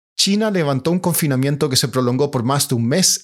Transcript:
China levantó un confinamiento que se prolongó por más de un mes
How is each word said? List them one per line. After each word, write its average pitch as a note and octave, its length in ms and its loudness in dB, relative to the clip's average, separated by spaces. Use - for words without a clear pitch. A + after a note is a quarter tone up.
China G#3 320 0
levantó D3+ 400 0
un F3+ 100 2
confinamiento C#3+ 680 0
que C3 60 0
se B2+ 140 0
prolongó B2+ 420 0
por B2+ 100 -2
más C3+ 260 0
de - 60 -2
un A#2 140 0
mes F3 360 0